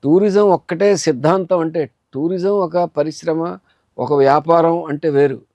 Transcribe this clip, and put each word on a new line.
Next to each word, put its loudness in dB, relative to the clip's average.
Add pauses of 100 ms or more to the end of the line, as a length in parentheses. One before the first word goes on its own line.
టూరిజం 2
ఒక్కటే 2
సిద్ధాంతం 0
అంటే, -4 (240)
టూరిజం -4
ఒక -2
పరిశ్రమ, -4 (420)
ఒక -2
వ్యాపారం 2
అంటే -4
వేరు. 0 (140)